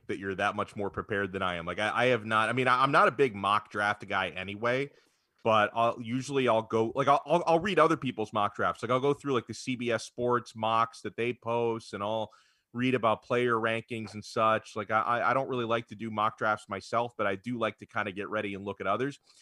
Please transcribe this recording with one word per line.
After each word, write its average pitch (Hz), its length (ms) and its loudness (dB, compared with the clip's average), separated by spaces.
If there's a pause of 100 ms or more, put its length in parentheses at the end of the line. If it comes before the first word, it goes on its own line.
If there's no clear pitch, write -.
that 104 120 -6
you're 98 180 -6
that 101 200 0
much 101 180 -6
more 101 140 -4
prepared 98 460 -4
than 95 80 -4
I 90 140 -2
am. 85 100 -8
Like, 90 120 -4
I, 104 160 0
I 117 120 2
have 120 180 2
not, 110 240 2
I 117 60 -2
mean, 127 140 0
I, 123 140 4
I'm 139 80 2
not 175 160 6
a 175 60 2
big 120 240 0
mock 101 340 0
draft 104 380 -2
guy 95 220 -2
anyway, 107 640 -4 (520)
but 110 300 4
I'll, 117 260 0
usually 127 480 -2
I'll 113 140 4
go, 113 320 0
like, 131 120 0
I'll, 139 200 6
I'll, 170 200 2
I'll 165 140 4
read 185 180 0
other 160 200 6
people's 110 340 -6
mock 104 240 0
drafts. 92 260 -2
Like, 113 80 -6
I'll 127 80 4
go 139 140 2
through, 139 220 -2
like, 117 120 0
the 117 60 -12
C 127 240 -6
B 117 140 -4
S 113 140 0
Sports 120 520 -2
mocks 113 460 0
that 104 160 -8
they 120 160 -2
post, 117 580 -4
and 101 100 -6
I'll 107 280 -2 (420)
read 123 240 2
about 110 260 2
player 123 320 2
rankings 113 600 -4
and 104 100 -10
such. 110 500 0
Like, 107 160 -6
I, 110 100 4
I, 117 300 0
I - 20 2
don't 135 160 0
really 123 160 -2
like 117 220 0
to - 80 -16
do 110 160 -10
mock 107 260 0
drafts 107 320 -2
myself, 113 480 -2
but 110 80 -2
I 98 120 0
do 120 200 -8
like 110 220 -2
to 104 80 -16
kinda 104 240 -4
get 95 180 -8
ready 104 260 -4
and 95 100 -10
look 101 160 -6
at 95 80 -2
others. 123 320 -2 (220)